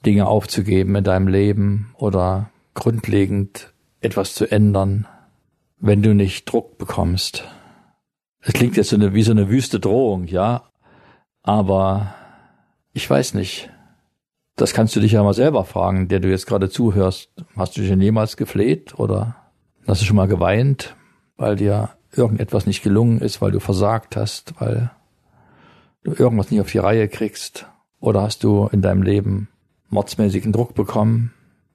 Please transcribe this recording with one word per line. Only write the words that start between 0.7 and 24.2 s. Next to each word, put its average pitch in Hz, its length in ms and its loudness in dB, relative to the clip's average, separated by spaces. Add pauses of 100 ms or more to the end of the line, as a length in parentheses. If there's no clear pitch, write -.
in 98 80 0
deinem 95 240 2
Leben 101 680 0
oder 95 520 -2 (260)
grundlegend 101 960 -2 (300)
etwas 101 320 -4
zu - 160 -2
ändern, 101 560 2 (720)
wenn 104 240 2
du 107 140 4
nicht 101 360 0
Druck - 280 -4
bekommst. 90 640 -4 (960)
Es - 100 -4
klingt 120 260 0
jetzt 104 120 2
so 110 60 0
eine, 104 180 4
wie 107 80 4
so 110 80 4
eine 107 180 4
wüste 120 320 0
Drohung, 98 460 0
ja, 95 380 -2 (800)
aber 98 720 0 (760)
ich - 160 -10
weiß 139 280 0
nicht. - 340 -6 (840)
Das - 180 0
kannst 113 220 0
du 104 60 0
dich 107 100 4
ja 110 100 4
mal 101 140 4
selber 127 300 2
fragen, 92 420 -2
der 98 120 0
du 95 120 0
jetzt 95 160 -4
gerade 98 200 0
zuhörst. 98 640 0 (260)
Hast 92 220 -6
du - 40 -4
dich 95 100 0
denn 95 100 4
jemals 107 360 0
gefleht - 640 -2
oder 101 360 -2 (500)
hast 90 160 0
du 101 40 -2
schon 98 100 2
mal 95 120 4
geweint, 104 680 0 (420)
weil 107 180 -2
dir 104 360 -2 (200)
irgendetwas 110 540 0
nicht 98 160 -2
gelungen 117 400 2
ist, - 180 -6
weil 101 120 0
du 98 80 0
versagt 101 560 -2
hast, - 440 -8